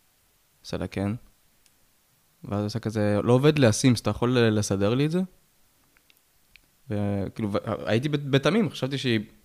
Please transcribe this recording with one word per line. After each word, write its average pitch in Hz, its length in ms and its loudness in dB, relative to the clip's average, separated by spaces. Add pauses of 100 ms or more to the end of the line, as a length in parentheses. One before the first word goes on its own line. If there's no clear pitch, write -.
(640)
עושה - 120 -8
לה, 85 100 -4
"כן." 98 260 -4 (1300)
ואז 101 200 -4
עושה 104 140 -4
כזה, 104 460 0
"לא 120 80 4
עובד 147 260 4
לי 131 80 6
הסימס, 117 340 4
אתה 107 100 -2
יכול 120 280 0
ל-, 110 200 4
לסדר 101 360 0
לי 143 120 0
את 156 40 -2
זה?" 175 100 0 (1700)
וכאילו, 101 640 -4
ו-, 104 60 0 (320)
הייתי 123 180 0
בת-, 147 120 -2 (100)
בתמים, 156 400 2
חשבתי 135 280 -6
שהיא 120 220 0 (240)